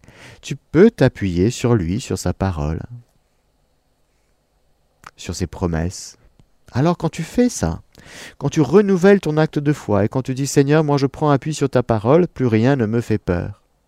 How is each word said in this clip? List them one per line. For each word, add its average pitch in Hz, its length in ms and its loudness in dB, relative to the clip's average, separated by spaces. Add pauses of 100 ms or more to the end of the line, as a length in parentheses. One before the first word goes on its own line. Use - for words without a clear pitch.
(420)
Tu - 140 -10
peux 185 340 4
t'appuyer 101 640 0
sur 120 240 0
lui, 92 240 0
sur - 180 -6
sa 90 160 -4
parole, 82 480 -4 (2250)
sur - 200 -12
ses 87 120 -6
promesses. 85 680 -6 (560)
Alors 165 240 0
quand 160 120 -4
tu - 140 -10
fais 247 260 0
ça, - 320 -6 (560)
quand 143 120 -4
tu 156 120 0
renouvelles 196 600 4
ton 151 160 -4
acte 156 200 0
de 147 160 0
foi 104 320 0
et - 40 -2
quand 131 120 -4
tu 131 120 -6
dis, « 135 140 -6
Seigneur, 147 360 2
moi 143 140 0
je 135 80 0
prends 151 240 -2
appui 147 240 0
sur 143 160 -2
ta 127 120 2
parole, 120 460 2
plus - 180 -4
rien 117 300 4
ne 120 100 0
me 113 160 0
fait 110 160 -2
peur. » 95 460 -4 (240)